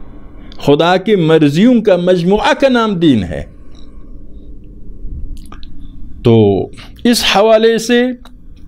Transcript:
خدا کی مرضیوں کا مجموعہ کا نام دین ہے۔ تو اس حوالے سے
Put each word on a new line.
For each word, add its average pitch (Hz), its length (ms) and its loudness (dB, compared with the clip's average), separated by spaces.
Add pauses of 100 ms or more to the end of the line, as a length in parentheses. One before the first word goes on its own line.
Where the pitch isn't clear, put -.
(680)
خدا 160 300 4
کی 202 200 2
مرضیوں 165 680 4
کا 185 140 4
مجموعہ 185 640 2
کا 269 80 4
نام 226 260 2
دین 143 300 2
ہے۔ 73 200 -8 (2750)
تو 107 420 4 (380)
اس 233 200 0 (100)
حوالے 226 440 4
سے 240 280 0 (600)